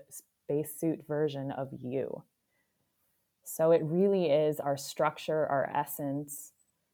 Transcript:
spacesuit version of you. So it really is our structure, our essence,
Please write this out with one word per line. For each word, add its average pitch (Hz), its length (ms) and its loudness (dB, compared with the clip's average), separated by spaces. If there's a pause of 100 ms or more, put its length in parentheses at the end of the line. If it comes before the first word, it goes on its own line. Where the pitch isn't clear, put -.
(100)
spacesuit - 960 -4
version 143 460 -2
of 135 200 -6
you. 127 500 -6 (1200)
So 160 260 2
it 165 120 6
really 180 480 4
is 151 300 4
our 139 160 0
structure, 151 680 0
our 139 260 0
essence, 143 800 -4 (420)